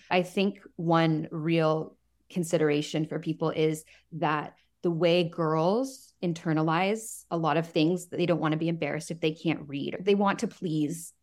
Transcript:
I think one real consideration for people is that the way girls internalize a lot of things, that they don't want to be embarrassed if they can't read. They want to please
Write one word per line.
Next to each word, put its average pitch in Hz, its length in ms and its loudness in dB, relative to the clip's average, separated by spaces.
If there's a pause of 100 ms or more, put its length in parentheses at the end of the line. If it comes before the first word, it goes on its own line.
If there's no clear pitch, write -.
(100)
I 180 120 2
think 196 380 -2 (160)
one 165 540 2
real 160 640 0 (340)
consideration 156 760 0
for - 120 -6
people 160 320 -2
is 156 340 0 (280)
that 151 420 -2 (280)
the 175 80 2
way 170 340 4
girls 170 1000 -2
internalize 170 1080 0
a 170 60 -2
lot 160 220 2
of 165 100 -2
things, 170 380 2
that - 100 -10
they 175 80 0
don't 170 160 2
want 151 120 0
to 156 60 -2
be 165 120 0
embarrassed 156 400 -4
if 165 100 -8
they 160 120 0
can't 156 360 -2
read. 139 320 -6
They 202 140 2
want 196 240 2
to 214 100 -4
please 156 640 -4 (100)